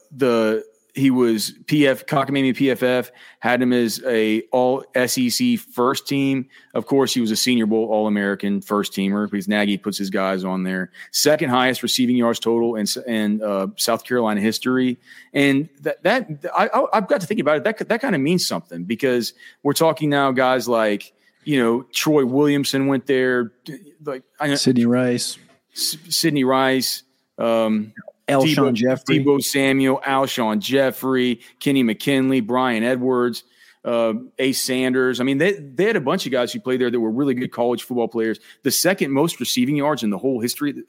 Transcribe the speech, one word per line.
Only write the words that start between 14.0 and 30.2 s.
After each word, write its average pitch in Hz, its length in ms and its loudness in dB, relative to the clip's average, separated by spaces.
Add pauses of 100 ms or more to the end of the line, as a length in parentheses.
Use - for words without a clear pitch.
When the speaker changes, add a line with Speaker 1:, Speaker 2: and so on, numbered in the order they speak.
Speaker 1:
Carolina 110 380 0
history. 127 560 0 (340)
And 143 380 2 (100)
that, 143 220 -6
that 233 260 0 (260)
I, 185 120 2
I, 254 260 0
I've 196 160 0
got 247 140 0
to 170 40 -8
think 214 140 -2
about 151 160 2
it. 135 80 -2
That, 220 240 -4
that 226 140 0
kinda 214 160 0
means 165 280 0
something 85 380 -8
because 120 480 0 (300)
we're 143 100 0
talking 156 380 2
now 139 220 2
guys 127 360 2
like, 110 460 0 (300)
you 147 140 0
know, 117 260 2 (100)
Troy 151 320 2
Williamson 139 600 2
went 135 200 0
there, 127 380 2 (200)
d-, 143 300 -18 (100)
like, 135 200 -8 (140)
I 147 100 -2
know 143 80 0
Speaker 2:
Sidney 123 280 2
Rice. 123 540 0 (340)
Speaker 1:
S-, - 240 -6 (140)
Sidney 147 340 0
Rice, 131 580 2 (360)
um, 110 560 0 (340)
Speaker 2:
Alshon 139 260 4
Speaker 1:
Deebo, 135 200 2
Speaker 2:
Jeffrey. 127 440 0
Speaker 1:
Deebo 139 240 2
Samuel, 135 640 2
Alshon 127 540 0